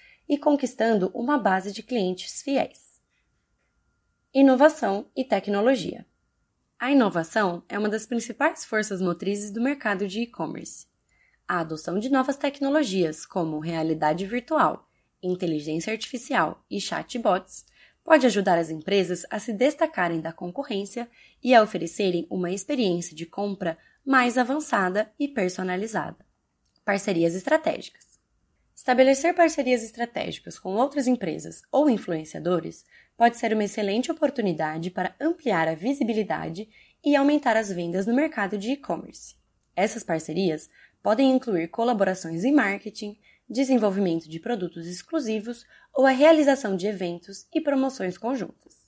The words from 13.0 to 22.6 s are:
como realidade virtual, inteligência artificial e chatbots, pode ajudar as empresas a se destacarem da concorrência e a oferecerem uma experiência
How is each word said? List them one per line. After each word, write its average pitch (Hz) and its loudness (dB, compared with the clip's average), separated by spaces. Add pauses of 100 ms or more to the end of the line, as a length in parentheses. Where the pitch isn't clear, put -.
como 160 -4
realidade 160 -2
virtual, 240 -2 (360)
inteligência 165 -4
artificial 220 -4
e 202 -6
chatbots, - -4 (380)
pode 277 6
ajudar 190 4
as 165 -2
empresas 175 0
a 208 -4
se 240 -6
destacarem 214 0
da 160 -6
concorrência 202 -6 (340)
e 247 6
a 226 10
oferecerem 175 -2
uma 180 -2
experiência 196 -2